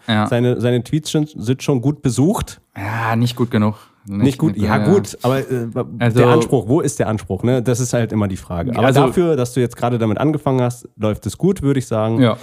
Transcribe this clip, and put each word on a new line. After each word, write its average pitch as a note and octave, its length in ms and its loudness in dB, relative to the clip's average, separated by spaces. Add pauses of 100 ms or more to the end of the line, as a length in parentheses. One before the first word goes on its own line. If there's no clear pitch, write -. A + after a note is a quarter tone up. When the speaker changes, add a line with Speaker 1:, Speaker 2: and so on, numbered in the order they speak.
Speaker 1:
Ja. G#2+ 180 0
Speaker 2:
Seine, B2 340 0
seine A#2+ 220 0
Tweets - 300 -4
sind, D3+ 240 -2
sind B2 260 -4
schon C#3 200 0
gut D3 200 -2
besucht. C#3+ 580 0 (160)
Speaker 1:
Ja, A2+ 400 -4
nicht A#2+ 200 0
gut A#2+ 140 -2
genug. G#2+ 260 0 (300)
Speaker 2:
Nicht G#2 320 0
gut, G#2+ 200 0
ja, G#2+ 200 0
Speaker 1:
ja. G#2+ 140 0
Speaker 2:
gut, G3+ 300 0
aber, C3 160 2 (120)
äh, A#2+ 160 -4 (320)
Speaker 1:
Also A#2 200 2
Speaker 2:
der B2 100 6
Anspruch, A#2 400 2
wo D3 140 2
ist - 160 -4
der G#2 100 0
Anspruch? G2+ 340 -4
Ne? B2 200 2
Das B2 180 0
ist B2 140 -4
halt A2+ 180 0
immer G#2 160 0
die F#2 80 -6
Frage. - 400 -6
Aber A2 100 2
Speaker 1:
Also C3+ 200 6
Speaker 2:
dafür, E3+ 280 2
dass B2 200 -2
du C3 60 0
jetzt B2 180 -2
gerade A#2+ 180 0
damit A2 220 0
angefangen C#3 420 0
hast, B2 260 -2 (100)
läuft G#2+ 280 -2
es - 140 -6
gut, F#3+ 240 0
würde C#3 160 2
ich B2 80 -4
sagen. A2 340 0
Speaker 1:
Ja, A2+ 220 4